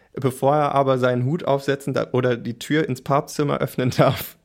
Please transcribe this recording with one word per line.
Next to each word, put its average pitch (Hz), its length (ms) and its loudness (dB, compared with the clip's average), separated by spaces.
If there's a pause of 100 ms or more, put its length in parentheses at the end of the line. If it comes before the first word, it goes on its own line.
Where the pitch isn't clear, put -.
(140)
Bevor 135 420 0
er 147 180 0
aber 135 240 2
seinen 123 260 2
Hut 156 200 -2
aufsetzen 139 500 -2
darf 117 180 -2
oder 123 240 2
die 110 220 -8
Tür 151 300 -2
ins 127 140 -6
Papstzimmer 143 560 0
öffnen 131 320 0
darf - 540 0